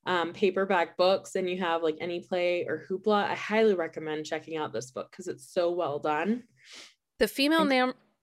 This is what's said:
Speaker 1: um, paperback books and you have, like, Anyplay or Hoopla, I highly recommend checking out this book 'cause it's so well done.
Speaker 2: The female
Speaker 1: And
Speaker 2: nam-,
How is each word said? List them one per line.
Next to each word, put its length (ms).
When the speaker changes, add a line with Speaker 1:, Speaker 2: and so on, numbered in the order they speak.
Speaker 1:
um, 260
paperback 640
books 380
and 160
you 80
have, 240
like, 140
Anyplay 680
or 220
Hoopla, 360
I 100
highly 400
recommend 520
checking 300
out 160
this 180
book 220
'cause 160
it's 220
so 220
well 260
done. 460
Speaker 2:
The 100
female 340
Speaker 1:
And 80
Speaker 2:
nam-, 240